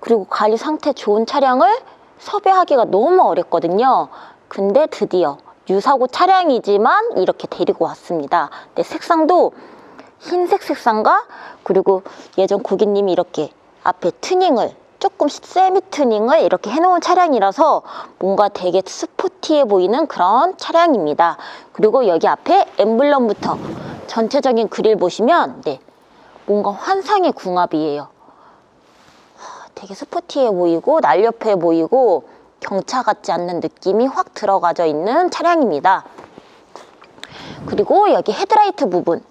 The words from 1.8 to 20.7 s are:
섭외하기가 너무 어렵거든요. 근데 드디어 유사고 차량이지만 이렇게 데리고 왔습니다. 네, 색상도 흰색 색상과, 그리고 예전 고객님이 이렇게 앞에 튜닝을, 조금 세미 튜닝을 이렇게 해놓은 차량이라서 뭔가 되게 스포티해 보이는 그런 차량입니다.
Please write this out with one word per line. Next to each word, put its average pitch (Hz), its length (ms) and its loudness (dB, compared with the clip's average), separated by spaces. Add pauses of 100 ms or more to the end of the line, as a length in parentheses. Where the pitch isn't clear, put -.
섭외하기가 370 640 2
너무 285 360 4
어렵거든요. 180 880 0 (400)
근데 208 380 0
드디어 170 500 -2 (320)
유사고 247 380 0
차량이지만 339 1120 2
이렇게 - 300 -2
데리고 175 380 -2
왔습니다. 156 640 -4 (260)
네, 175 80 -2
색상도 320 720 0 (680)
흰색 359 440 -2
색상과, 277 600 0 (380)
그리고 190 400 0 (340)
예전 196 240 0
고객님이 202 500 0
이렇게 170 400 -4 (320)
앞에 - 360 -2
튜닝을, 339 560 0 (240)
조금 320 300 -2
세미 370 520 0 (100)
튜닝을 247 500 2
이렇게 185 300 -2
해놓은 339 300 2
차량이라서 277 840 2 (340)
뭔가 196 320 0
되게 185 360 -2
스포티해 - 800 -2
보이는 208 420 2
그런 247 500 0
차량입니다. 180 800 2 (340)